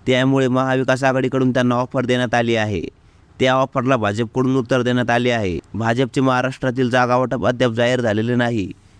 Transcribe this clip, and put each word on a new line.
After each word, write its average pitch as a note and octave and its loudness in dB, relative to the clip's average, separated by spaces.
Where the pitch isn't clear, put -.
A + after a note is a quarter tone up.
त्यामुळे C3 2
महाविकास C3 0
आघाडीकडून C3 0
त्यांना B2 2
ऑफर B2+ -2
देण्यात B2 0
आली A#2 0
आहे. G#2+ -2
त्या C3 4
ऑफरला C3 0
भाजपकडून A#2 0
उत्तर B2+ 0
देण्यात B2 0
आले A#2+ 2
आहे. G2+ -2
भाजपचे A#2 -2
महाराष्ट्रातील B2+ -2
जागा B2 2
वाटप B2 -2
अद्याप B2 0
जाहीर B2 0
झालेले A2+ 0
नाही. A#2+ -2